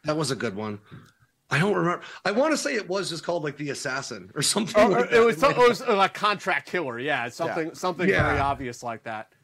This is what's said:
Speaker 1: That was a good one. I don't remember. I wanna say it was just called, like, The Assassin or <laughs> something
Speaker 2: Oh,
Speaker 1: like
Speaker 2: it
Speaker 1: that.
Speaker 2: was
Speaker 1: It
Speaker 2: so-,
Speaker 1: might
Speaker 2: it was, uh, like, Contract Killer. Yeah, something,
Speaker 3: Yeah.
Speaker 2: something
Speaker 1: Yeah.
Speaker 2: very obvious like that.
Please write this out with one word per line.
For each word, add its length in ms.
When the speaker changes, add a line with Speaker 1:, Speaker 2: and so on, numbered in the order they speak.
Speaker 1:
That 140
was 160
a 40
good 200
one. 240
I 100
don't 160
remember. 260
I 80
wanna 240
say 180
it 140
was 220
just 120
called, 220
like, 120
The 140
Assassin 640
or 80
<laughs> 0
something 340
Speaker 2:
Oh, 120
Speaker 1:
like 160
Speaker 2:
it 80
Speaker 1:
that. 120
Speaker 2:
was 120
Speaker 1:
It 40
Speaker 2:
so-, 100
Speaker 1:
might 80
Speaker 2:
it 100
was, 140
uh, 140
like, 180
Contract 540
Killer. 300
Yeah, 300
something, 400
Speaker 3:
Yeah. 60
Speaker 2:
something 340
Speaker 1:
Yeah. 160
Speaker 2:
very 160
obvious 420
like 220
that. 280